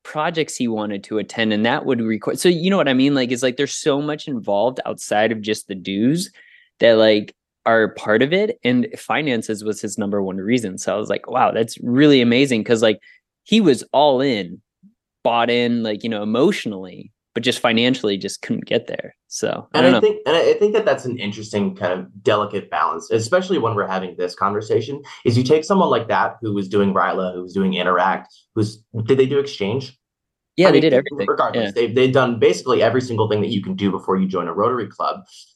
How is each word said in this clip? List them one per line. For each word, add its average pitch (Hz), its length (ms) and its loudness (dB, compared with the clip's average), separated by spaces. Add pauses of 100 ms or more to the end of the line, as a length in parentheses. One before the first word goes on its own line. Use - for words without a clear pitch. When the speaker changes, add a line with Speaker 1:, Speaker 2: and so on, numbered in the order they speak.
Speaker 1:
projects 160 540 -6
he 123 100 -2
wanted 104 380 -4
to 107 140 -4
attend 107 340 -2
and 107 120 0
that 135 200 0
would 127 160 0
require. 110 340 -4
So, 180 140 2
you 175 220 2
know 196 60 2
what 147 120 2
I 131 60 2
mean? 135 180 2
Like, 127 180 0
it's 123 120 -4
like, 127 120 0
there's 139 200 -4
so 143 260 -2
much 151 260 -8
involved 117 580 -2
outside 107 460 -2
of 110 100 -6
just 107 260 -6
the 101 80 -10
dues 107 540 -2 (500)
that, 117 140 6
like, 110 400 4 (320)
are 113 280 2
part 113 300 2
of 143 100 0
it. 202 300 0
And 123 240 2 (100)
finances 113 680 -4
was 107 180 -6
his 107 180 -8
number 101 240 -2
one 95 140 -6
reason. 104 420 -2
So - 160 -4
I - 20 -2
was 104 120 -6
like, - 200 -6
"Wow, 120 220 2
that's 117 320 -2
really 131 380 6
amazing." 120 420 2
'Cause, 113 180 2
like, 110 180 2 (440)
he 220 180 2
was 143 300 4
all 135 300 2
in, 101 380 -4 (640)
bought 117 280 2
in, 120 320 0
like, 107 200 -4
you 117 60 -4
know, 107 140 -4
emotionally, 107 880 -2 (240)
but 113 80 -4
just 123 160 0
financially 117 580 0
just 98 240 -8
couldn't - 240 -6
get - 220 -2
there. - 260 -10 (140)
So - 460 -6
I - 40 0
Speaker 2:
And 127 80 4
Speaker 1:
don't 131 60 8
Speaker 2:
I 127 40 6
Speaker 1:
know. 113 60 2
Speaker 2:
think, 214 240 2
and 147 100 2
I, 147 160 4
I - 20 4
think 208 200 2
that 214 120 0
that's 135 200 -2
an 117 140 -6
interesting 101 560 -4
kind 95 180 -4
of 92 140 -8 (160)
delicate 104 480 0
balance, 78 400 -2
especially 180 480 0
when 113 160 -2
we're 101 100 -2
having 92 320 -6
this 90 160 -4
conversation, 113 720 -2 (220)
is 117 120 2
you 127 60 2
take 151 200 4
someone 185 260 2
like 113 180 0
that 101 340 -2
who 107 120 -4
was 101 140 -4
doing 98 240 2
Ryla, 92 440 -2
who 90 80 -8
was 90 100 -14
doing 95 220 0
Interact, 90 580 0 (220)
who's, 110 280 -4 (220)
did 135 140 2
they 131 80 6
do 143 100 0
exchange? 135 580 -4 (600)
Speaker 1:
Yeah, 180 140 6
Speaker 2:
I - 20 4
Speaker 1:
they 143 60 8
Speaker 2:
mean, 135 40 6
Speaker 1:
did 156 120 4
everything. 135 340 0
Speaker 2:
regardless, 120 380 0
Speaker 1:
Yeah. 98 100 -4
Speaker 2:
they've, 117 180 0
they've 127 200 2
done 123 260 2
basically 127 420 2
every 123 200 2
single 110 280 -2
thing 107 120 0
that 98 100 -2
you 101 100 -2
can 95 140 -6
do 98 160 0
before 95 260 -2
you 95 100 2
join 90 200 -4
a 85 60 -6
Rotary 110 340 -2
Club, 80 340 -6 (340)